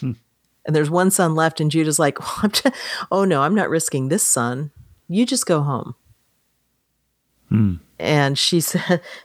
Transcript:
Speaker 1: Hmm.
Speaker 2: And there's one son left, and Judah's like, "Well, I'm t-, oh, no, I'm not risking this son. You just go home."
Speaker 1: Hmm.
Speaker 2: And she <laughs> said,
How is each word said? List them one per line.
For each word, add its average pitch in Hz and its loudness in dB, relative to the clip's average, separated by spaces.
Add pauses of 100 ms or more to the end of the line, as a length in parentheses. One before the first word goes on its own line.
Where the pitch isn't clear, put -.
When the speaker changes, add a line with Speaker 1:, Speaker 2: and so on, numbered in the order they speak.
Speaker 1:
Hmm. 131 -4 (540)
Speaker 2:
And 151 -2
there's 151 2
one 180 4
son 170 2
left, 160 0
and 151 2
Judah's 156 0
like, 143 2
"Well, - -10 (120)
I'm 208 4
t-, - 0 (420)
oh, 196 2
no, 160 2
I'm 160 2
not 202 2
risking 147 -2
this 170 0
son. 127 0 (380)
You 208 2
just 254 -2
go 160 2
home." 135 -4 (1600)
Speaker 1:
Hmm. 104 2 (240)
Speaker 2:
And 139 0
she - 0
<laughs> - -4
said, 175 -2 (220)